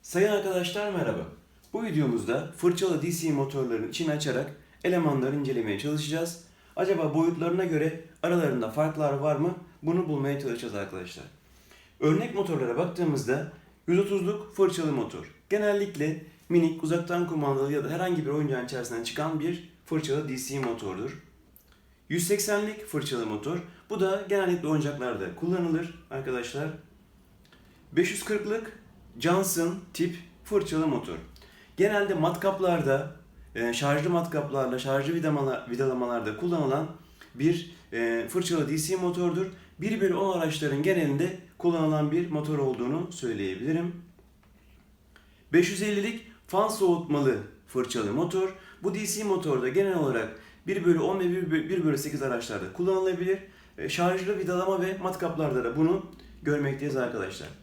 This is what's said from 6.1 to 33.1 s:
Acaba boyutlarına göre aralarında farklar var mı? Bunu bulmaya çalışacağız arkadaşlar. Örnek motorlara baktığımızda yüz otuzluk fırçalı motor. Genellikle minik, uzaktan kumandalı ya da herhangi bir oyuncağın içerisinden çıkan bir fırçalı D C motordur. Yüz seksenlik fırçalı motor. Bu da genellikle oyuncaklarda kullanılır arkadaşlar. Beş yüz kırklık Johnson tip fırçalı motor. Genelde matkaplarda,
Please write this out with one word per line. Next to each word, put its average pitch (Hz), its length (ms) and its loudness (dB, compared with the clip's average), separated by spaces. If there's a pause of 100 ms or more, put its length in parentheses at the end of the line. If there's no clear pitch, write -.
Acaba 165 400 2
boyutlarına 170 500 2
göre 156 360 0 (220)
aralarında 143 460 2
farklar 151 440 0
var 143 220 0
mı? 170 200 0 (280)
Bunu 170 260 2
bulmaya 139 300 0
çalışacağız 117 360 -4
arkadaşlar. 92 500 -8 (760)
Örnek - 360 4
motorlara 135 420 0
baktığımızda 147 760 0 (360)
yüz 175 120 4
otuzluk 196 560 0
fırçalı 170 360 2
motor. 104 440 -4 (140)
Genellikle 202 720 0 (260)
minik, 165 340 4
uzaktan 170 440 0
kumandalı 143 460 0
ya 143 100 0
da - 60 -4
herhangi 175 360 0
bir 143 60 -2
oyuncağın 135 340 0
içerisinden 120 380 -6
çıkan 151 360 -2
bir 170 300 -4 (160)
fırçalı 151 440 -2
D 131 80 -4
C 135 220 -6
motordur. 113 640 -6 (880)
Yüz 170 180 0
seksenlik 208 580 0
fırçalı 127 400 -2
motor. 110 320 -4 (320)
Bu 208 100 -4
da 190 300 0
genellikle 180 380 2
oyuncaklarda 123 680 -2
kullanılır 170 760 -2
arkadaşlar. 135 580 -4 (1200)
Beş 180 200 2
yüz 208 140 -8
kırklık 214 560 -4 (380)
Johnson 175 600 2 (140)
tip 170 220 0 (280)
fırçalı 160 440 0
motor. 120 300 -2 (600)
Genelde 202 360 4
matkaplarda, 170 1000 2 (400)